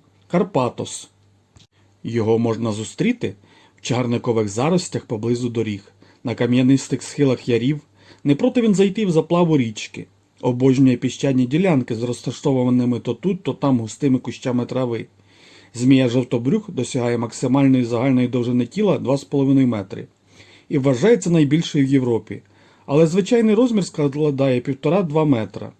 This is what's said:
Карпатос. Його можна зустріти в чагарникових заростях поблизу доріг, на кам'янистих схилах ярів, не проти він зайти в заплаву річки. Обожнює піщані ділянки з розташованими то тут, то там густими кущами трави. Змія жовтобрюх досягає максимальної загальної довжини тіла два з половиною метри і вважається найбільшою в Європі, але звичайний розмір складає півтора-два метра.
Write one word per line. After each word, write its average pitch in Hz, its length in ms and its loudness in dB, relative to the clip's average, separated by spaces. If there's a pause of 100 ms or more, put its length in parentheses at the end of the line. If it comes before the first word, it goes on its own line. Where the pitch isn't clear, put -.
(280)
Карпатос. 139 800 -4 (960)
Його 113 340 0
можна 113 340 -2
зустріти 110 640 -4 (420)
в - 40 -20
чагарникових 117 680 -2
заростях 127 580 -2
поблизу 120 420 -4
доріг, 110 440 -6 (320)
на 117 100 -4
кам'янистих 127 680 2
схилах 135 460 -2
ярів, 123 320 0 (440)
не 143 100 2
проти 247 260 0
він 220 140 2
зайти 196 320 2
в 180 40 0
заплаву 160 480 2
річки. - 480 -6 (340)
Обожнює 131 560 4
піщані 127 500 -2
ділянки 143 480 0
з 110 80 -6
розташованими 123 1000 -2
то 120 140 -4
тут, 180 280 -4
то 131 120 -4
там 135 260 0
густими 127 380 -2
кущами 123 480 -6
трави. 120 400 -6 (680)
Змія 131 340 4
жовтобрюх 127 640 -2
досягає 120 480 -2
максимальної 127 680 2
загальної 123 440 0
довжини 123 380 -2
тіла 180 320 0
два 123 180 -2
з 139 80 -6
половиною 135 440 2
метри 110 380 -6 (640)
і 151 100 -2
вважається 143 520 2
найбільшою 156 560 2
в - 20 0
Європі, 120 540 0 (440)
але 151 200 4
звичайний 208 480 2
розмір 220 300 2
складає 139 760 0
півтора-два 156 640 0
метра. 113 560 -2